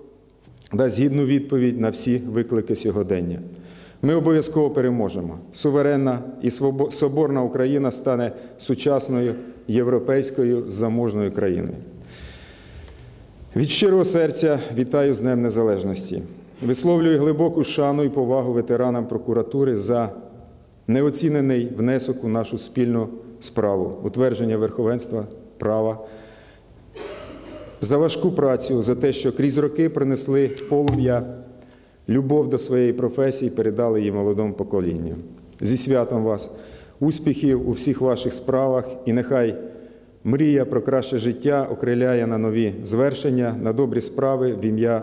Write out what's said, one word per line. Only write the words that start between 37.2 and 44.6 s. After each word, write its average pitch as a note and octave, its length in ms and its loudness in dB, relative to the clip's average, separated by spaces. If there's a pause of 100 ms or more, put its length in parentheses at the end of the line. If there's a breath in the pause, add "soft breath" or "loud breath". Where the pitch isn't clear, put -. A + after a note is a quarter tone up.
у B2 40 0
всіх - 280 -2
ваших B2 320 0
справах, C3 560 0 (160)
і A#2 80 0
нехай A#2+ 420 2 (680 loud breath)
мрія C#3 400 4
про A#2+ 180 0
краще B2+ 360 0
життя B2+ 540 0
окриляє B2 540 2
на A2+ 120 -2
нові A2 440 0
звершення, B2 800 0
на A2 100 0
добрі A#2+ 280 0
справи C3 520 0
в G2+ 120 -4